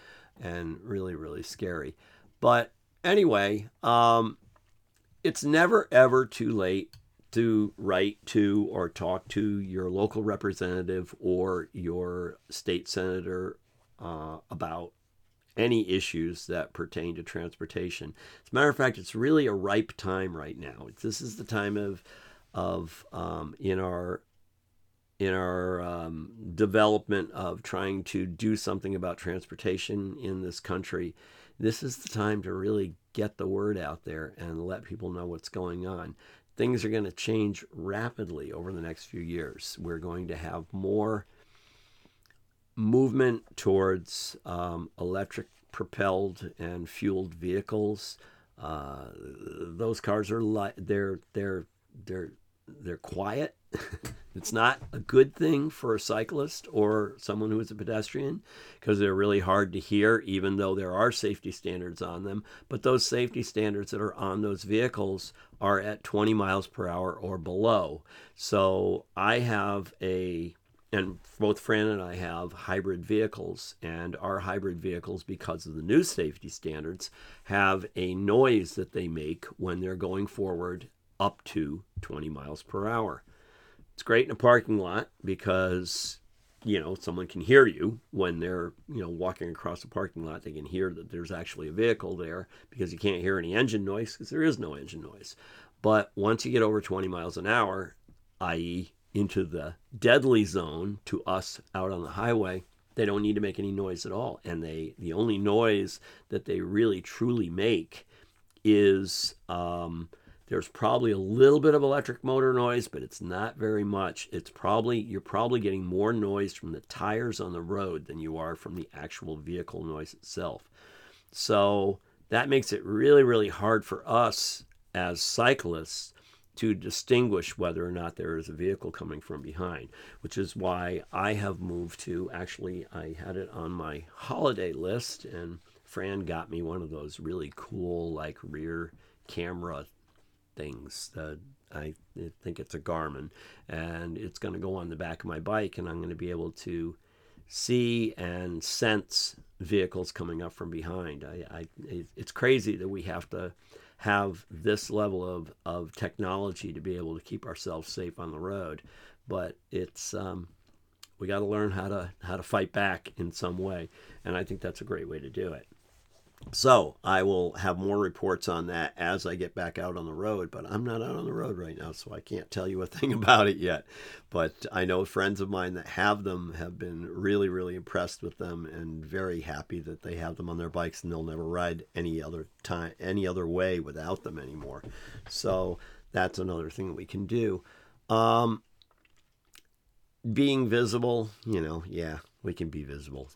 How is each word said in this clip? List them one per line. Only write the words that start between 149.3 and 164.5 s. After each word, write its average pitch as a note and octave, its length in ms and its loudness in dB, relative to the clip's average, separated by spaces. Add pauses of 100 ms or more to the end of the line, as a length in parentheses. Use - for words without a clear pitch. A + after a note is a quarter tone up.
vehicles F#2 520 0
coming E2+ 300 -6
up E2+ 120 -8
from F2 180 -10
behind. E2 520 -8
I, D#2+ 280 -12
I, E2 160 -12 (200)
it, G#2 280 -10
it's - 160 -14
crazy A2+ 460 4
that F#2 120 -6
we G2 140 -6
have F2 260 -8
to F2+ 240 -8 (440)
have G2+ 520 0
this G#2 400 -2
level G2 380 0
of, E2+ 260 -8 (100)
of F2 280 -6
technology F#2+ 800 -4
to D#2 80 -10
be F2+ 160 -4
able E2 180 -6
to D#2+ 80 -12
keep - 220 -10
ourselves D#2+ 460 -8
safe F2 280 -8
on E2 120 -10
the D#2 80 -10
road, F2+ 420 -6 (460)
but F#2 300 -6 (120)
it's, - 460 -6
um, F#2 320 -6 (720)
we F#2 80 -6
gotta G2+ 180 0
learn G#2 240 2
how F#2+ 180 -2
to, F#2 240 -4 (120)
how F2+ 120 -4
to F2+ 80 -6
fight G2 280 0
back G2 460 -2
in E2+ 140 -4
some F2+ 280 -4
way, F#2 300 -4 (360)
and F2+ 100 -2
I F2 80 -2
think G2 180 -8